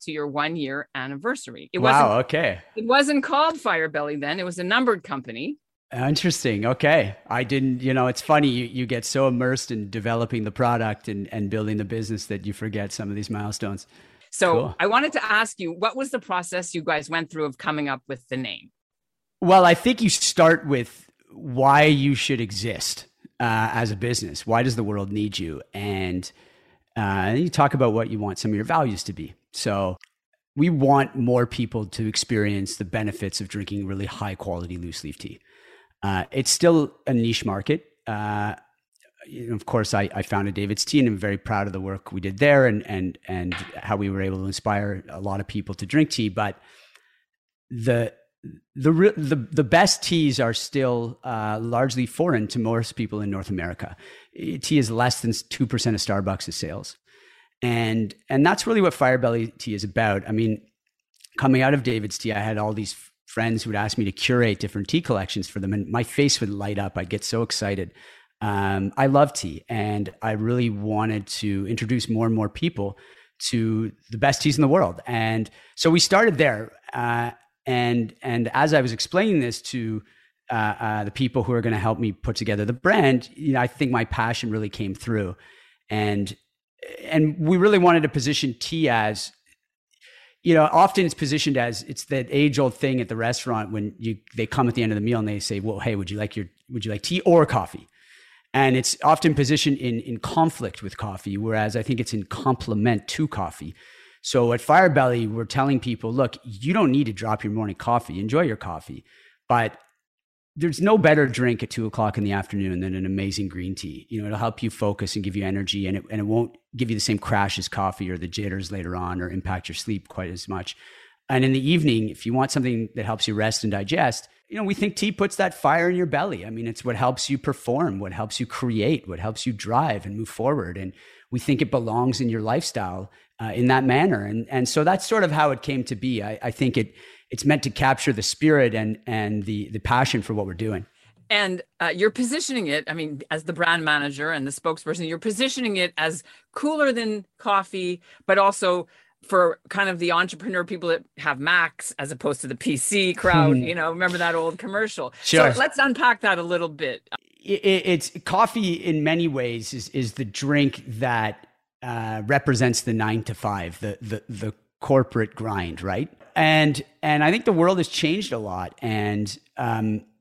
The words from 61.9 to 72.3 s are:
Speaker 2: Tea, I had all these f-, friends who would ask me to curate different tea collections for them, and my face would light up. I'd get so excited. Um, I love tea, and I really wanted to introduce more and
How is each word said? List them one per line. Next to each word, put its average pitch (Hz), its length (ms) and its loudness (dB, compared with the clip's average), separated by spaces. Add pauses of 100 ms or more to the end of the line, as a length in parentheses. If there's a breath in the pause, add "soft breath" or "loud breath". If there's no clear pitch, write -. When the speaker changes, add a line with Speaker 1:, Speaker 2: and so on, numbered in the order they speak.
Speaker 2:
Tea, 110 140 -4
I 101 80 -2
had 107 180 -2
all 107 140 -2
these 104 220 -6
f-, - 180 -20 (140)
friends 113 360 -2
who 113 80 -6
would 104 60 -2
ask 104 200 -2
me 113 80 0
to 95 80 0
curate 120 460 2
different 101 300 -6
tea 156 120 2
collections 98 480 -2
for - 120 -10
them, 95 120 -2
and 101 160 -2
my 117 140 -2
face - 380 2
would 104 100 -2
light 101 300 -4
up. 98 180 -4
I'd 90 100 -6
get 104 160 -6
so 113 180 -2
excited. 101 500 -4 (480 loud breath)
Um, 98 560 0
I 135 100 4
love 143 260 6
tea, 82 360 -8
and 104 520 -2
I 110 120 -2
really 117 360 0
wanted 107 600 -2
to 101 400 -2
introduce 113 420 -2
more 113 160 2
and 113 80 2